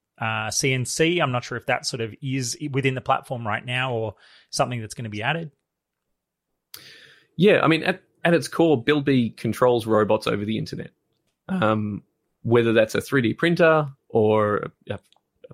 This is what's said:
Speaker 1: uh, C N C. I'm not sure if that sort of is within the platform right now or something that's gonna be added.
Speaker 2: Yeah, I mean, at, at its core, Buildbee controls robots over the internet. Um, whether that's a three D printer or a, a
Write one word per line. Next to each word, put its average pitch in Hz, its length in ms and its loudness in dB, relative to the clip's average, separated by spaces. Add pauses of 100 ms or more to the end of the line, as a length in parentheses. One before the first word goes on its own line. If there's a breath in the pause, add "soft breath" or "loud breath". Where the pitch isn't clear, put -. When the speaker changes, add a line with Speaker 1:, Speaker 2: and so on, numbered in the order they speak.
(200)
Speaker 1:
uh, 110 320 -4
C - 200 0
N 127 140 -2
C. 170 340 0
I'm 143 120 0
not 123 120 -2
sure 120 140 -10
if - 80 -12
that 123 200 -2
sort - 140 -6
of 113 220 -8
is 131 340 -4 (160)
within 135 220 0
the 127 80 -8
platform 131 440 -4
right 110 200 -4
now 127 280 -4
or 110 220 -4 (360 soft breath)
something 123 280 -2
that's 110 140 -12
gonna 113 160 -10
be 104 140 -8
added. 156 280 -4 (1800 loud breath)
Speaker 2:
Yeah, 175 260 6
I - 60 2
mean, 160 160 2
at, 185 200 -4 (200)
at 170 120 4
its 135 120 0
core, 156 340 2
Buildbee 139 500 2
controls 120 560 0
robots 107 400 2
over 107 180 -2
the 110 140 -4
internet. - 320 -10 (580)
Um, 107 540 -2 (400)
whether 113 280 4
that's 110 240 4
a - 60 -2
three 135 200 0
D 107 120 0
printer 160 540 2 (200)
or 107 640 2 (180)
a, - 40 -8
a - 600 -20